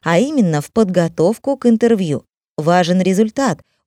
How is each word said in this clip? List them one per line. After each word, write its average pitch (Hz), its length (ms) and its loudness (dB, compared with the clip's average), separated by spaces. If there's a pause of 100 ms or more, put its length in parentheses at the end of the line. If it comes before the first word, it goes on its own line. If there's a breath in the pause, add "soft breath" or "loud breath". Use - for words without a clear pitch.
а 170 160 2
именно 226 400 0
в - 100 -12
подготовку 185 840 -2
к 262 100 -6
интервью. 220 560 0 (340)
Важен 175 440 0
результат — 202 640 -2 (240)